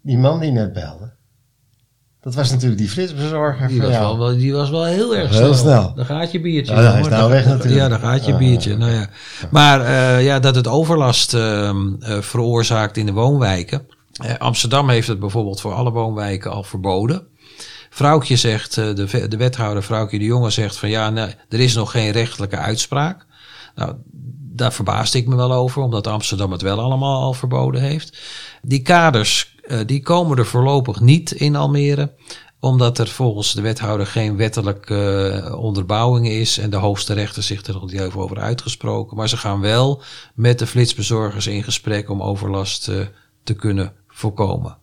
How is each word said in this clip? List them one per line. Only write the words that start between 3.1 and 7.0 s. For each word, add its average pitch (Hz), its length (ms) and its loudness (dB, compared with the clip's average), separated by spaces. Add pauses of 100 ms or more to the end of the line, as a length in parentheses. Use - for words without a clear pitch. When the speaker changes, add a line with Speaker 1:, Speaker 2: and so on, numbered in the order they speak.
Speaker 2:
Die 127 120 0
Speaker 1:
van 131 60 2
Speaker 2:
was 127 100 4
Speaker 1:
jou. 107 220 0
Speaker 2:
wel, 120 100 0
wel, 123 80 2
die 131 160 2
was 143 180 0
wel 165 140 0
heel 208 320 0
erg 175 140 0
Speaker 1:
Heel 107 80 6
Speaker 2:
snel. 135 160 8
Speaker 1:
snel. 127 400 4
Speaker 2:
Daar 131 100 -4
gaat 160 280 -4
je 180 80 -2
biertje, 160 340 -2
Speaker 1:
Ja, 107 60 6
hij 117 80 10
Speaker 2:
jongen. - 120 6